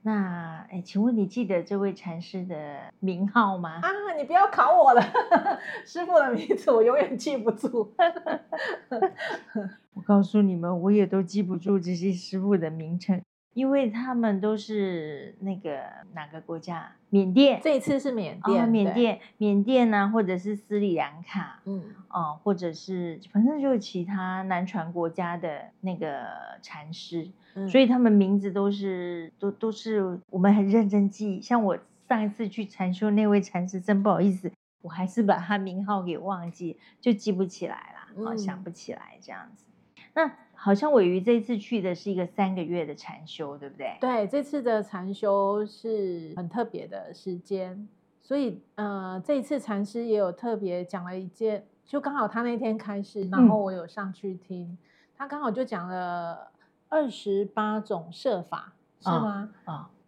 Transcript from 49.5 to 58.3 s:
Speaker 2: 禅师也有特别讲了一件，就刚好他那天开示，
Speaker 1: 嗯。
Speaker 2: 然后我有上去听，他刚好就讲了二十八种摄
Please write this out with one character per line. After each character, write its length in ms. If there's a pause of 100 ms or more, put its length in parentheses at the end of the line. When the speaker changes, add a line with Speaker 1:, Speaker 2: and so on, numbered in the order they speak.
Speaker 2:
禅 260
师 200
也 120
有 140
特 260
别 260
讲 200
了 120
一 120
件， 360 (220)
就 160
刚 140
好 120
他 140
那 160
天 180
开 280
示， 220
Speaker 1:
嗯。 40
Speaker 2:
然 180
后 140
我 100
有 140
上 260
去 220
听， 420 (400)
他 120
刚 120
好 120
就 120
讲 240
了 640 (380)
二 180
十 380
八 340
种 320
摄 300